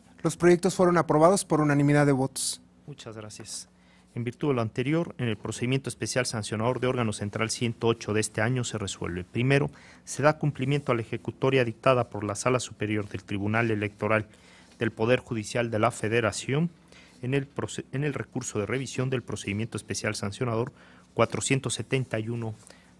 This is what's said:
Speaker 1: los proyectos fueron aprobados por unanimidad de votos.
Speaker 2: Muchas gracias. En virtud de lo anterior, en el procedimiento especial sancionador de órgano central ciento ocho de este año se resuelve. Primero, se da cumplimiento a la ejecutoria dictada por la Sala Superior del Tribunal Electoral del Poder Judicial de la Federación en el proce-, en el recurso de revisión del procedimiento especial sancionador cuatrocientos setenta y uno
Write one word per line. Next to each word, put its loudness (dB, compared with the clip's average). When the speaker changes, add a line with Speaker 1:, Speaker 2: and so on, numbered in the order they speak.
Speaker 1:
los 0
proyectos 4
fueron 6
aprobados 6
por 2
unanimidad 6
de 6
votos. -2
Speaker 2:
Muchas -14
gracias. -14
En -4
virtud -4
de 4
lo 2
anterior, -2
en -2
el -2
procedimiento -4
especial -2
sancionador -2
de 2
órgano 0
central -4
ciento -2
ocho 0
de 2
este -2
año 0
se -6
resuelve. -6
Primero, 2
se -8
da 6
cumplimiento -2
a 2
la 0
ejecutoria 0
dictada 2
por -8
la -2
Sala 2
Superior -4
del -10
Tribunal 0
Electoral 0
del 0
Poder 2
Judicial -4
de -2
la 4
Federación 0
en -4
el 0
proce-, -8
en -4
el -4
recurso -8
de -2
revisión -4
del -2
procedimiento -4
especial -6
sancionador -4
cuatrocientos 0
setenta -4
y -6
uno -6